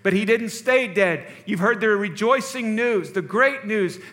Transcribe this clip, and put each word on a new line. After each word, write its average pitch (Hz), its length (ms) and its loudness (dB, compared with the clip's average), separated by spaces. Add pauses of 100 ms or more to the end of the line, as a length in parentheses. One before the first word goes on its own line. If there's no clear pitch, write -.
But 196 100 2
he 202 140 2
didn't 226 240 2
stay 254 420 0
dead. 170 380 0 (160)
You've - 140 -2
heard 214 200 2
the 220 80 2
rejoicing 214 840 0
news, 226 380 0
the 190 100 -2
great 262 420 0
news, 202 340 -2 (140)